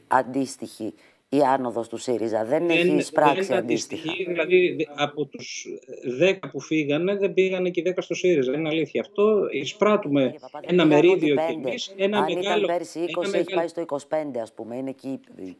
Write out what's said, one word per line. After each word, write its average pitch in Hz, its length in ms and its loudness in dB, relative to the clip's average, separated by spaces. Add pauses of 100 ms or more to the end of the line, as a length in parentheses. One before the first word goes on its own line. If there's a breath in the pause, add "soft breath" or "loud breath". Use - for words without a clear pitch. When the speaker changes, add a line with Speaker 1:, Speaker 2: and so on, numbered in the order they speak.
Speaker 1:
αντίστοιχη 127 840 -2 (360 soft breath)
η 139 100 2
άνοδος 127 480 0
του 117 100 -10
σύριζα. 110 480 -2
Δεν 156 220 0
Speaker 2:
Δεν, 165 100 2
Speaker 1:
έχει 175 180 2
εισπράξει 147 520 2
Speaker 2:
δεν 127 100 0
Speaker 1:
αντίστοιχα. 117 520 -4
Speaker 2:
αντιστοιχεί, 180 220 -6
δηλαδή, 170 460 2
δε-, 156 60 -2 (120)
από 147 300 -4
τους - 400 -14 (520)
δέκα 185 320 2
που 143 120 -10
φύγανε, 156 540 -2
δεν 196 180 -2
πήγανε 185 360 0
και 175 100 -4
οι 160 40 -4
δέκα 180 180 -2
στο 175 120 -4
σύριζα. 156 400 2
Είναι 156 160 -2
αλήθεια 151 320 -2
αυτό. 202 500 2
Εισπράττουμε 147 720 2
Speaker 1:
Κύριε 131 180 0
Παπά, 131 240 -14
Speaker 2:
ένα 170 220 4
Speaker 1:
δεν - 20 8
Speaker 2:
μερίδιο 156 460 6
Speaker 1:
ήταν 156 140 2
Speaker 2:
κι 165 60 -2
Speaker 1:
πέντε. 131 160 -4
Speaker 2:
εμείς, - 280 -8
ένα 196 200 0
Speaker 1:
Αν 160 100 2
ήταν 170 160 -2
Speaker 2:
μεγάλο, 202 240 0
Speaker 1:
πέρσι 170 320 -4
Speaker 2:
ένα 170 100 -2
Speaker 1:
είκοσι, 170 200 -2
έχει 196 80 0
Speaker 2:
μεγάλο, 175 180 -2
Speaker 1:
πάει 170 120 0
στο 165 140 -8
είκοσι 143 260 -6
πέντε, 147 340 -4
ας 110 120 -10
πούμε. 113 220 -12
Είναι 131 140 -6
εκεί, 131 300 -10 (400)